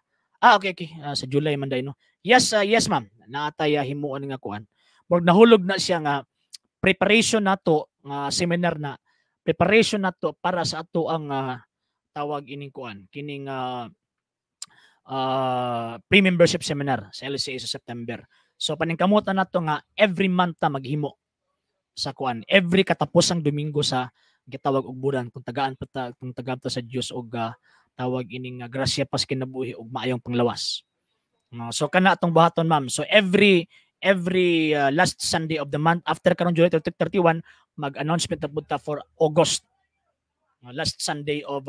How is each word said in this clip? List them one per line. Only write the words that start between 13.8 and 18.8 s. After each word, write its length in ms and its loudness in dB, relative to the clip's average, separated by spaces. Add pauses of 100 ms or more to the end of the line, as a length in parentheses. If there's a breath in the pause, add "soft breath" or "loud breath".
ah, 1040 -4
pre-membership 560 6
seminar 480 -4
sa 160 -12
L 80 -6
C 160 -6
A 80 -8
sa 80 -10
September. 560 -10 (320)
So, 160 -6
paningkamutan 640 0